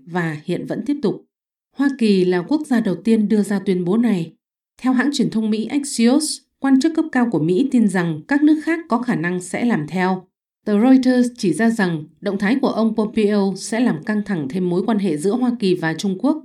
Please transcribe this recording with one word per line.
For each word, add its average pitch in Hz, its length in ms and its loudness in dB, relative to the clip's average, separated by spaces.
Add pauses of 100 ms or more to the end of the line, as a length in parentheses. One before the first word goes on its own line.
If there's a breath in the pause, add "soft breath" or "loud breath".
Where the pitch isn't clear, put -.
và 165 380 -4
hiện - 220 -6
vẫn - 200 -6
tiếp 294 160 -2
tục. - 240 -4 (500)
Hoa 277 220 0
Kỳ 196 280 4
là 180 160 0
quốc 302 260 -2
gia 240 120 2
đầu 202 160 -2
tiên 220 340 2
đưa 214 120 2
ra 202 180 -2
tuyên 185 260 0
bố 185 120 0
này. 202 360 0 (480)
Theo 262 120 0
hãng 254 200 2
truyền 190 160 0
thông 220 200 -2
Mỹ 220 160 -2
Axios, 277 720 0 (220)
quan 269 220 4
chức 320 140 0
cấp 320 160 0
cao 247 200 2
của 170 80 0
Mỹ 185 320 2
tin 226 160 4
rằng 170 400 -2
các 285 160 2
nước 302 200 4
khác 330 160 -2 (100)
có 226 80 0
khả 240 180 -2
năng 175 260 -4
sẽ - 240 -4
làm 170 220 0
theo. 185 400 -2 (380)
Tờ 208 160 2
Reuters 254 460 4 (100)
chỉ 180 160 0
ra 226 160 2
rằng 175 340 0 (160)
động 196 180 -4
thái 202 240 0
của 220 60 0
ông 220 280 0
Pompeo 208 600 0
sẽ - 220 -6
làm 240 240 0
căng 214 220 -2
thẳng 160 240 -4
thêm 180 200 -2
mối 175 160 0
quan 226 120 0
hệ 185 200 0
giữa 196 140 0
Hoa 247 280 0
Kỳ 190 160 2
và 160 180 -2
Trung 185 260 -4
Quốc. 302 260 -2